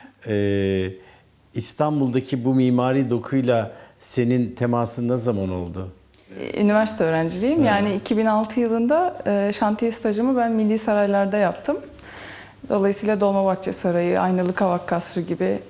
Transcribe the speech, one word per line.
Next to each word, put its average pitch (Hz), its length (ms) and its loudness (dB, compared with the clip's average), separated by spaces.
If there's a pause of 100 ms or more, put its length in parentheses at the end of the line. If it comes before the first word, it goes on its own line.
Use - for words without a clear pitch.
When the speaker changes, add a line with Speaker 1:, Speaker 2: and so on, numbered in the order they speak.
(260)
Speaker 1:
Ee, 98 640 0 (640)
İstanbul'daki 131 920 -2
bu 131 100 2
mimari 127 560 2
dokuyla 120 640 0 (280)
senin 120 540 0
temasın 120 540 0
ne 127 80 2
zaman 107 340 -2
oldu? 90 380 -6 (520)
Speaker 2:
Ee, - 200 -6
üniversite 208 440 2
öğrenciliğim. 170 520 0
Speaker 1:
Evet. 285 100 4
Speaker 2:
Yani 202 280 2
iki 202 220 -2
bin 220 100 2
altı 214 340 0
yılında, 240 560 2 (100)
e, 202 260 2
şantiye 220 400 0
stajımı 226 440 0
ben 233 160 2
Milli 220 260 2
Saraylar'da 202 580 2
yaptım. 208 400 0 (920)
Dolayısıyla 202 520 0
Dolmabahçe 196 520 2
Sarayı, 175 480 0
Aynalı 185 340 0
Kavak 180 340 0
Kasrı 175 320 -4
gibi, 180 380 -2 (120)